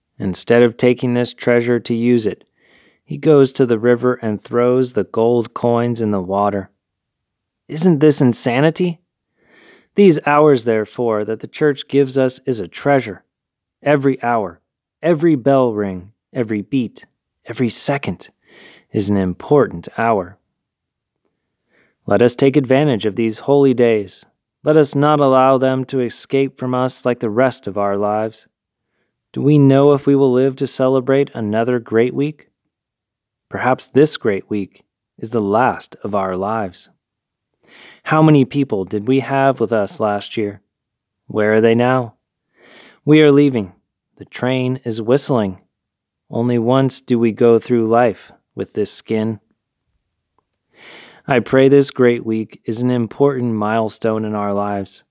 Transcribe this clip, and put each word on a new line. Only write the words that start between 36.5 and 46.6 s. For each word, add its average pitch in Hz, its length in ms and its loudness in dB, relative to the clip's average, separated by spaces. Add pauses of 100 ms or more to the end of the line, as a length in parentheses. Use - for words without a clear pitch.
How 156 180 0
many 151 240 6
people 131 400 -4
did 104 220 -6
we 135 140 0
have 135 380 0
with 110 140 -2
us 101 260 -4
last 104 380 -4
year? 101 240 -6 (640)
Where 107 280 0
are 110 80 4
they 113 120 4
now? 123 400 0 (920)
We 156 200 6
are 147 80 6
leaving. 131 420 2 (440)
The 98 80 -18
train 127 580 -4
is 113 180 -6
whistling. 113 580 0 (720)
Only 120 300 -2
once 127 420 0